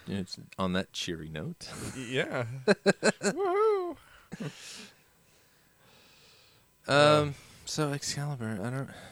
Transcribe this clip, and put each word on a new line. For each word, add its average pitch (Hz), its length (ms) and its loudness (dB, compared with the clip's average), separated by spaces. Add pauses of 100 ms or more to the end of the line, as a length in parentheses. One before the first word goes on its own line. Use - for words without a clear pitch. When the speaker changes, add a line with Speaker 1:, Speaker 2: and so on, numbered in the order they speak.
Speaker 1:
it's 95 300 -6 (220)
on 92 140 2
that 95 200 -2
cheery 80 340 -6
note. 80 400 -8 (300)
Speaker 2:
Y-, 131 140 -8
yeah. 135 340 -2 (100)
Speaker 1:
<laughs> 131 100 -8 (560)
Speaker 2:
Woohoo. 370 760 2 (3000)
Speaker 1:
Um, 139 80 4
Speaker 2:
Uh. 147 320 8 (380)
Speaker 1:
so 151 280 0
Excalibur, 139 720 -4
I 117 60 -2
don't, 131 200 -6 (220)